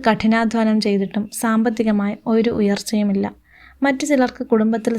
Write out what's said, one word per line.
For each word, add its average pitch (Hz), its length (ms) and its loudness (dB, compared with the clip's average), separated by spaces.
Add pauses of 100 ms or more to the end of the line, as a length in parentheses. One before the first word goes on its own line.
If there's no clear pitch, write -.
കഠിനാധ്വാനം 220 800 2
ചെയ്തിട്ടും 202 520 -2
സാമ്പത്തികമായി 220 840 0 (100)
ഒരു 226 340 2
ഉയർച്ചയുമില്ല. 202 640 0 (560)
മറ്റു 269 240 0
ചിലർക്ക് 254 400 0
കുടുംബത്തിൽ 226 540 0